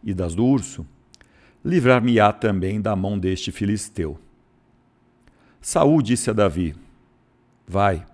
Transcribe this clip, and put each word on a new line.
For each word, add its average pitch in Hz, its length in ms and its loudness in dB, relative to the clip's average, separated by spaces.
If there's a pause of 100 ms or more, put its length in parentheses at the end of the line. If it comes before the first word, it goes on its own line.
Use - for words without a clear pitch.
e 101 120 -4
das 87 200 -4
do 98 80 -2
urso, 123 440 0 (760)
livrar-me-á 120 720 4
também 101 480 -2
da 101 160 -2
mão 98 220 -4
deste 92 340 -4
filisteu." 101 680 -4 (1400)
Saul 160 400 2
disse 120 300 -2
a - 20 0
Davi: 90 420 0 (920)
"Vai, 95 480 0